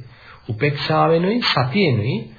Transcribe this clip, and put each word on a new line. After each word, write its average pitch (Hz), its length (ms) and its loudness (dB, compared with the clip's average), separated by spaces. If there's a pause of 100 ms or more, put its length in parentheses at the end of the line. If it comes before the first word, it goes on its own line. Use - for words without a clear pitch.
(440)
උපේක්ෂාවෙනුයි 156 960 0
සතියෙනුයි 135 760 0 (220)